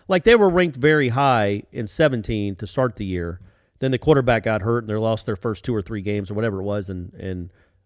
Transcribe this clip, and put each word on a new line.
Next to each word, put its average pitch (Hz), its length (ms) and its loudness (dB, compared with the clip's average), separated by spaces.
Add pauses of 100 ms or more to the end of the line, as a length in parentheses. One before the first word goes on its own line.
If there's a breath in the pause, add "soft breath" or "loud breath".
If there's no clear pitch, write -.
Like, 185 160 0
they 233 100 8
were 208 140 6
ranked 170 260 2
very 147 320 4
high 113 640 2
in 120 160 -8
seventeen 110 680 0
to 104 100 -10
start 127 300 -2
the 107 80 -8
year. 87 340 -4 (400 soft breath)
Then 131 120 -2
the 123 60 0
quarterback 127 460 2
got 110 180 0
hurt 117 220 -2
and 107 60 -10
they 104 60 -2
lost 110 300 -2
their 104 120 -4
first 110 260 -6
two 123 100 -4
or 107 80 -2
three 104 200 -8
games 104 280 -4
or 104 40 -10
whatever 104 260 -2
it 95 60 -6
was, 101 240 -4
and, 90 240 -10
and 90 360 -10 (360)